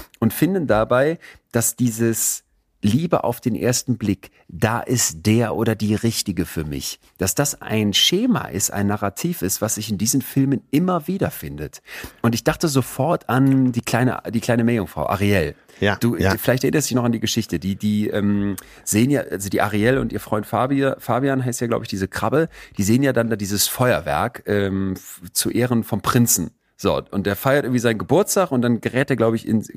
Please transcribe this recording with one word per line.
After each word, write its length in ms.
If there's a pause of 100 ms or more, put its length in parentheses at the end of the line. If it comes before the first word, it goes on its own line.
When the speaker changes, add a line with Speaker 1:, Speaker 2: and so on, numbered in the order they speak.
(200)
Speaker 1:
Und 140
finden 340
dabei, 500 (340)
dass 240
dieses 680 (420)
Liebe 380
auf 160
den 160
ersten 420
Blick, 320 (200)
da 320
ist 440
der 300
oder 180
die 220
Richtige 500
für 200
mich, 340 (180)
dass 160
das 280
ein 320
Schema 560
ist, 240
ein 140
Narrativ 540
ist, 200
was 140
sich 140
in 80
diesen 240
Filmen 380 (100)
immer 380
wieder 240
findet. 500 (400)
Und 140
ich 80
dachte 240
sofort 640
an 420
die 80
kleine, 420 (120)
die 80
kleine 240
Meerjungfrau, 420
Ariel. 480 (240)
Speaker 2:
Ja, 160
Speaker 1:
Du, 220
Speaker 2:
ja. 200
Speaker 1:
vielleicht 280
erinnerst 220
du 20
dich 80
noch 80
an 80
die 80
Geschichte. 360
Die, 200
die, 320
ähm, 480 (260)
sehen 260
ja, 120
also 260
die 140
Ariel 360
und 140
ihr 80
Freund 260
Fabi-, 540
Fabian 440
heißt 180
ja, 60
glaub 160
ich, 40
diese 220
Krabbe, 400 (280)
die 60
sehen 180
ja 120
dann 160
da 80
dieses 320
Feuerwerk, 760
ähm, 520
f-, 240 (100)
zu 200
Ehren 340
vom 160
Prinzen. 500 (240)
So, 260 (100)
und 160
der 100
feiert 260
irgendwie 160
seinen 200
Geburtstag 520
und 100
dann 200
gerät 280
er, 60
glaub 200
ich, 120
in, 180 (120)